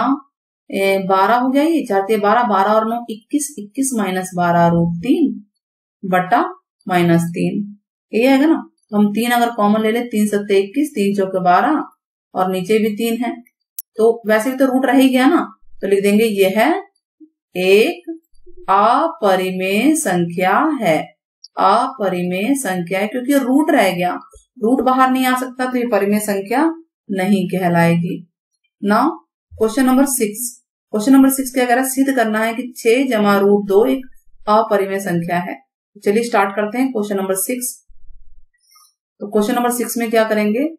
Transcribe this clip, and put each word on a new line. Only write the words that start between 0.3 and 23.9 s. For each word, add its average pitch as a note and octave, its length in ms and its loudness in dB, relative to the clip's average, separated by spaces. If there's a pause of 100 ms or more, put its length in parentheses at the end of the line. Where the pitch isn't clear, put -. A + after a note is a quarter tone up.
ए, G3 280 0 (120)
बारह G3 260 4
हो B3+ 140 0
गया C#4 140 2
ये, D#4+ 220 0
चार G3 160 0
तिये G#3+ 180 0
बारह, G#3 240 2
बारह G3+ 280 2
और A3 180 2
नौ A#3 100 -4 (100)
इक्कीस, - 500 -6
इक्कीस C4 340 -6
माइनस F#3 420 -4
बारह F3 320 2
रूट E3+ 300 0
तीन C#4 460 0 (600)
बटा F3+ 380 0 (460)
माइनस F3 420 2
तीन, F3+ 320 -4 (520)
ये A3+ 140 2
आएगा C4+ 180 4
ना। D#4+ 180 0 (300)
हम G#3 200 2
तीन A#3 180 -2
अगर A#3+ 200 2
common G#3 300 0
ले A3 100 0
लें, A#3+ 160 -2
तीन G#3+ 200 0
सत्ते G3+ 320 0
इक्कीस, C#4+ 300 -2
तीन G3+ 260 -2
चौके F#3+ 280 -2
बारह, G#3 400 2 (500)
और F#3 180 -2
नीचे F#3 280 0
भी G#3 160 -2
तीन A3+ 280 -4
है, A#3 80 -4 (640)
तो A3 300 2
वैसे A3 240 0
भी B3+ 60 -8
तो C#4 80 4
root C4 200 0
रह C4+ 120 2
ही C4 120 6
गया B3+ 180 2
ना, E4 200 2 (340)
तो G3 60 -6
लिख G3 160 2
देंगे G#3 220 4
ये G3 240 2
है A3 220 2 (840)
एक G#3 540 2 (600)
अपरिमेय G3+ 1300 0
संख्या F3+ 640 0 (220)
है, E3 160 2 (600)
अपरिमेय G3 1000 -2
संख्या F#3 440 -4
है, G#3 80 -2
क्योंकि B3+ 300 -2
root C#4 340 2
रह G#3 200 2